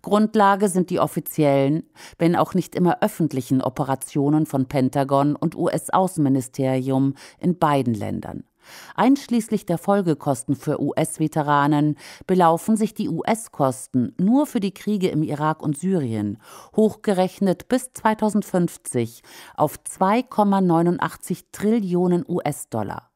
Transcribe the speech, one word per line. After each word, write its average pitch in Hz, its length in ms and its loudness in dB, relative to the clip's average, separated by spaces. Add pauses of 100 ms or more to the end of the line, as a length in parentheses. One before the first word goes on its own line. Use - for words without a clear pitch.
Grundlage 208 640 4
sind 175 220 0
die 180 100 0
offiziellen, 143 840 2 (340)
wenn 170 180 2
auch - 160 0
nicht - 220 -2
immer - 280 2
öffentlichen 135 600 0
Operationen 139 800 0
von 131 220 -2
Pentagon 139 680 0
und - 220 -4
U-S-Außenministerium 135 1600 0 (240)
in 180 200 0
beiden 135 360 2
Ländern. 101 500 -8 (500)
Einschließlich 233 720 0
der 170 120 -2
Folgekosten 156 760 0
für 139 260 -4
U-S-Veteranen 147 1160 0 (300)
belaufen 180 500 4
sich 208 180 -2
die - 140 -4
U-S-Kosten 135 1080 -2
nur 247 280 2
für 240 140 -4
die 190 140 -4
Kriege 196 340 -2
im 151 140 0
Irak 151 400 -2
und 147 140 -2
Syrien, 117 640 -2 (380)
hochgerechnet 190 920 0
bis - 240 -2
zweitausendfünfzig, 196 1300 -2 (340)
auf - 280 -2
zwei 208 380 0
Komma 202 380 0
neunundachtzig 170 920 0
Trillionen 185 760 0
U-S-Dollar. 110 880 -6